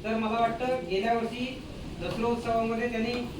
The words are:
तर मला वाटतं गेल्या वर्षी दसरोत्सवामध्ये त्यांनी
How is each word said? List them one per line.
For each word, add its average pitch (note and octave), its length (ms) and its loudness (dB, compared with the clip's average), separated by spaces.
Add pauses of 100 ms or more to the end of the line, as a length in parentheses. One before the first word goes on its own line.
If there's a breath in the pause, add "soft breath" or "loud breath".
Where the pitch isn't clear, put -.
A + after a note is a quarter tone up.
तर A3 120 0
मला A3 240 2
वाटतं A#3 260 2 (240)
गेल्या G#3+ 240 2
वर्षी A#3+ 480 -2 (400)
दसरोत्सवामध्ये A3+ 880 0
त्यांनी A#3 220 0 (260)